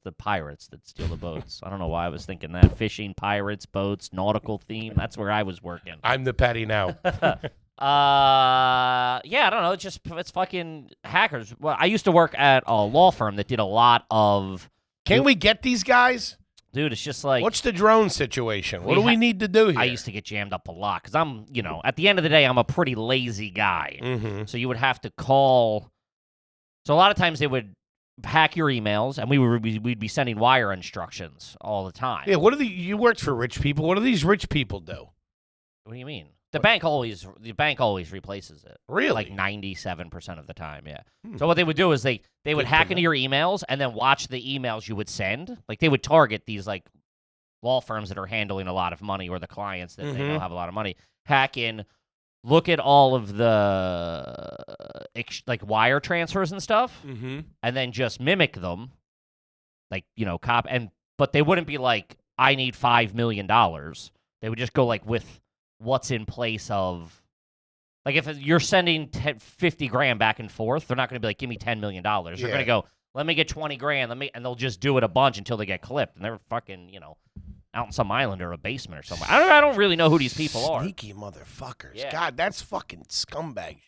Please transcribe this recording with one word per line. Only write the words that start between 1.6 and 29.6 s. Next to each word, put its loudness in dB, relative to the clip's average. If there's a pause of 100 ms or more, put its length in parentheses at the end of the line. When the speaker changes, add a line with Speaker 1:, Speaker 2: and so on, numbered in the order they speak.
Speaker 1:
I -14
don't -8
know -4
why -2
I -4
was -10
thinking -12
that. 4
Fishing, -6
pirates, -4
boats, -4
nautical -4
theme. -12
That's -4
where -4
I 0
was -10
working. -14 (100)
Speaker 2:
I'm 0
the -2
Patty 0
now. -2
Speaker 1:
<laughs> -2 (400)
Uh, 4
yeah, 0
I 2
don't 0
know. 0
It's -6
just, -14
it's -10
fucking -6 (120)
hackers. -2
Well, -2
I 4
used 0
to 6
work 6
at 6
a 2
law 6
firm -4
that -2
did 0
a 2
lot 6
of 2 (360)
Speaker 2:
Can 4
Speaker 1:
Dude. 2
Speaker 2:
we 6
get 2
these 0
guys? 2 (360)
Speaker 1:
Dude, -2
it's -6
just -8
like 2
Speaker 2:
What's 0
the 0
drone 6
situation? -4
What -2
Speaker 1:
We 4
Speaker 2:
do 6
we 4
Speaker 1:
ha- 4
Speaker 2:
need 2
to -2
do 4
here? 2
Speaker 1:
I 2
used -4
to -10
get -10
jammed -6
up -8
a -12
lot -4
'cause -6
I'm, -2
you -4
know, -8
at 0
the 2
end 4
of 2
the 2
day, 8
I'm 4
a 8
pretty 0
lazy -2
guy. -2
Speaker 2:
Mm-hmm. -6
Speaker 1:
So -8
you -2
would -4
have 0
to -10
call. 2 (960)
So 2
a 6
lot 8
of -4
times 0
they 2
would -4 (520)
hack 2
your 2
emails, 0
and -2
we 6
were, 6
we, -2